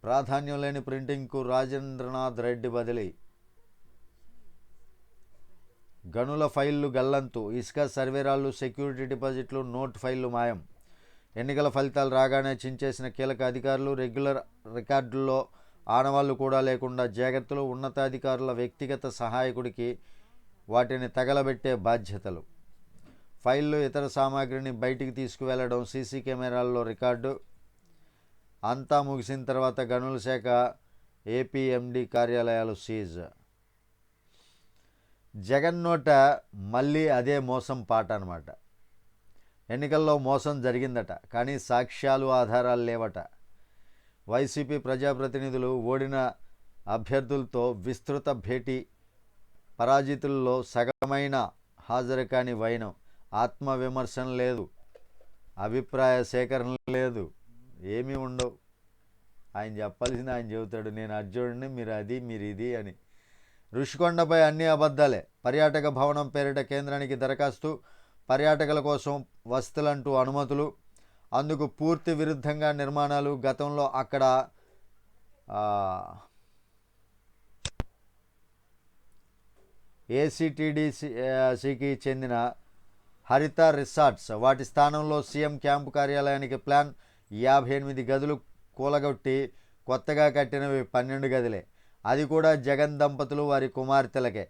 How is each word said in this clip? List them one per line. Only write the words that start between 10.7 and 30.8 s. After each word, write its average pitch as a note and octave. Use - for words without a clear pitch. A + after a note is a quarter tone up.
ఎన్నికల C#3
ఫలితాలు C3+
రాగానే C3+
చించేసిన C3
కీలక C3
అధికారులు, C3+
రెగ్యులర్ C3
రికార్డుల్లో C3
ఆనవాళ్లు C3+
కూడా C3+
లేకుండా B2+
జాగ్రత్తలు, B2+
ఉన్నతాధికారుల C3
వ్యక్తిగత B2
సహాయకుడికి B2
వాటిని B2
తగలబెట్టే C3
బాధ్యతలు. G2
ఫైళ్ళు, D3
ఇతర C#3+
సామాగ్రిని C3+
బయటికి B2+
తీసుకువెళ్లడం B2+
సీసీ C3
కెమెరాల్లో B2
రికార్డు. B2
అంతా C3+
ముగిసిన C3+
తర్వాత C3
గనుల B2+
శాఖ, A#2+